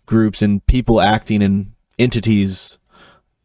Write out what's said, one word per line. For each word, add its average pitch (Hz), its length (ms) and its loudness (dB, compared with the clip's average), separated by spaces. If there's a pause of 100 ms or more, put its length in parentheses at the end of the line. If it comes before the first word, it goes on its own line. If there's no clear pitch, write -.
groups 110 380 0
and 101 240 0
people 117 340 2
acting 107 400 0
in 101 320 0 (260)
entities, 104 800 -2 (680)